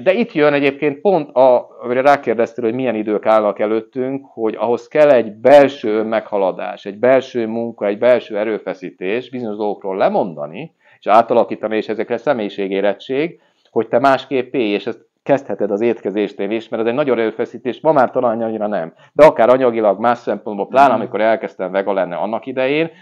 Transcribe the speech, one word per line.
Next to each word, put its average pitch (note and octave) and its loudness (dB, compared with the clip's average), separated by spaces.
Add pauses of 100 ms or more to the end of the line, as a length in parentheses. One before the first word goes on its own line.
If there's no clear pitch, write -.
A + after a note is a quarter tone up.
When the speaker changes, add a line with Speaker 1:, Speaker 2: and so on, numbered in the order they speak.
Speaker 1:
De F#3 2
itt A3+ -2
jön D3 4
egyébként C#3 -2
pont, F3 0
a, B2+ 4 (160)
amire B2 -2
rákérdeztél, B2+ 0
hogy A2+ 0
milyen B2+ -4
idők G#2+ -2
állnak G#2+ 2
előttünk, B2+ -4
hogy A2 -6
ahhoz A2+ -4
kell D3+ 4
egy A#2 4
belső B2+ 4
meghaladás, G2 -4
egy G#2 -12
belső B2 2
munka, A#2 -6
egy A#2+ -2
belső A2+ 2
erőfeszítés, G2+ -6
bizonyos A#2 -8
dolgokról G2+ -6
lemondani, G#2 -4 (260)
és - -10
átalakítani, A2 2
és G#2 -2
ezekre A2 -4
személyiségérettség, G#2 -4 (320)
hogy A2 -2
te B2 0
másképp C3 0
élj, A#2 0
és G2+ -2
ezt A2 -8 (240)
kezdheted G#2+ -2
az G2+ -2
étkezésnél G#2 -2
is, A2+ -6
mert A2+ -6
ez A2+ 0
egy A#2 -4
nagyon C3+ 0
erőfeszítés, A2+ -6
ma D#3 2
már C3 2
talán A#2 -2
annyira A2 -4
nem, G2 -6 (200)
de C#3+ 6
akár A#2 4
anyagilag, A2+ 2
más A#2 0
szempontból, G#2 -6
pláne C3 4
Speaker 2:
Mhm. A2 0
Speaker 1:
amikor G2+ -6
elkezdtem G2+ -2
vega G2 -2
lenni F2+ -2
annak G2+ -6
idején, C3+ -2 (120)